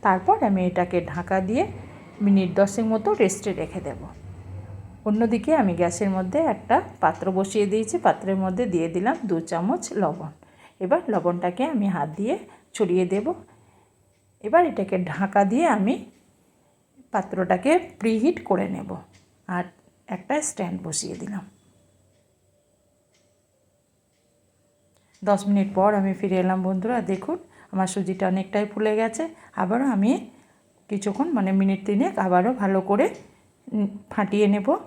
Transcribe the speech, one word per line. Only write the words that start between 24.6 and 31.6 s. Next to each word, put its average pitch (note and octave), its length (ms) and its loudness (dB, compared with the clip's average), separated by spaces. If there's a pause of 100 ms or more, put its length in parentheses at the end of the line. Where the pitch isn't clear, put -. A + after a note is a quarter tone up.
দশ G3 260 2
মিনিট G3 280 4
পর G3 140 6 (100)
আমি F#3+ 200 0
ফিরে F#3+ 240 0
এলাম F#3 220 2
বন্ধুরা। F#3+ 320 -2 (140)
দেখুন B3 260 -4 (340)
আমার F#3+ 220 0
সুজিটা F#3 380 -2
অনেকটাই F#3+ 400 -2
ফুলে G#3+ 280 0
গেছে। A3+ 240 -2 (380)
আবারও A3+ 320 0
আমি G3+ 180 4 (800)
কিছুক্ষণ, G#3 460 -2
মানে F#3+ 140 2 (100)